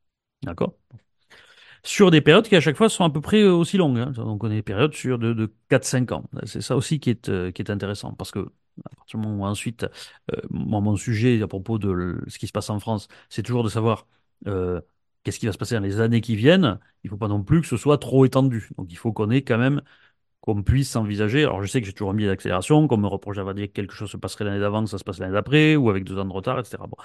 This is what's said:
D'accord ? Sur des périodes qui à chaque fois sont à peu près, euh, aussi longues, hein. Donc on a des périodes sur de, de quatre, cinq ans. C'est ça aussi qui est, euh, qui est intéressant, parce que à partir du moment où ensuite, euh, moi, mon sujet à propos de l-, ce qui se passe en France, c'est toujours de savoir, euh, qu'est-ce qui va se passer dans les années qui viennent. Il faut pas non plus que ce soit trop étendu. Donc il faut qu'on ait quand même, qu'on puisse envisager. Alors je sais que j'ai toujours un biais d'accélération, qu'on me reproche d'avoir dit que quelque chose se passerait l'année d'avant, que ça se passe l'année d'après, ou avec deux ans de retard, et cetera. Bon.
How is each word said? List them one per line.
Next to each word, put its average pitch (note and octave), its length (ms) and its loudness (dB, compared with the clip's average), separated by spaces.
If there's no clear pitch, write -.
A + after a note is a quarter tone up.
D'accord ? - 320 -4
Sur - 280 6
des D#3 120 8
périodes D3+ 260 8
qui G3 80 6
à E3 40 8
chaque C#3+ 180 0
fois A3 100 4
sont - 160 0
à E3 60 2
peu C#3 100 -4
près, G#3+ 220 2
euh, G3 100 8
aussi E3+ 240 2
longues, C#3+ 220 2
hein. B2+ 140 -4
Donc A2 300 -6
on A#2 40 -2
a A2 40 -2
des G#2+ 120 -2
périodes A2+ 320 0
sur B2+ 240 -4
de, A#2 160 0
de A2 180 -2
quatre, C3+ 160 2
cinq B2+ 260 0
ans. D#2+ 140 -6
C'est - 180 -10
ça B2+ 120 -2
aussi C#3 260 0
qui B2+ 100 0
est, - 180 -2
euh, F#2 240 -2
qui - 80 -10
est G2+ 100 -6
intéressant, G2+ 440 -6
parce - 160 -10
que G2+ 100 -6
à - 100 -20
partir - 240 -12
du G#2+ 60 -4
moment G2+ 180 -4
où - 20 -2
ensuite, G#2 380 -6
euh, - 160 -4
moi, - 320 -4
mon G#2 160 2
sujet A2+ 460 0
à F#2+ 60 -4
propos G2 300 -4
de G2 120 -2
l-, F2+ 380 -4
ce - 100 -16
qui - 80 -10
se - 60 -12
passe G#2 180 -4
en G#2 100 -4
France, G#2+ 280 -4
c'est - 140 -8
toujours A#2+ 200 -2
de A2 60 0
savoir, A2 380 0
euh, F2+ 340 -4
qu'est-ce - 160 -6
qui A#2+ 60 -2
va G#2 60 0
se - 60 -8
passer A2 160 -4
dans G#2+ 80 0
les G2 180 -2
années A2+ 220 4
qui A2+ 140 -2
viennent. C3 420 4
Il - 60 -8
faut G#2 60 -10
pas G#2+ 120 -4
non G2+ 140 -2
plus D3+ 180 2
que D3+ 60 -4
ce A#2+ 100 -4
soit C#3+ 220 4
trop C3+ 260 4
étendu. C3 540 2
Donc F#2+ 120 -10
il E2+ 60 -18
faut A2+ 160 -4
qu'on G#2+ 180 -2
ait C3+ 120 2
quand A#2+ 160 0
même, C3+ 240 2
qu'on G2+ 220 -2
puisse C3 340 2
envisager. G#2+ 460 0
Alors G2 200 0
je G2+ 40 -4
sais C3 140 -2
que G#2 60 -6
j'ai G2 60 -10
toujours G2 200 -6
un - 20 -2
biais G#2+ 140 0
d'accélération, G2+ 600 2
qu'on A#2+ 80 2
me G2+ 120 2
reproche G2 280 -8
d'avoir G2 180 -6
dit G2+ 140 -6
que - 60 -16
quelque G#2 180 -8
chose G#2+ 180 -12
se - 60 -14
passerait F#2+ 280 -8
l'année G2+ 160 -2
d'avant, G#2 240 0
que G#2 40 -4
ça G2+ 80 -8
se F2+ 80 -10
passe F#2 140 -10
l'année F#2+ 160 -4
d'après, D3+ 420 4
ou B2+ 140 4
avec F#2+ 140 0
deux F#2+ 140 -8
ans G2 60 -4
de F#2+ 80 -6
retard, F#2+ 260 -4
et A#2+ 60 -4
cetera. - 220 -14
Bon. - 180 -14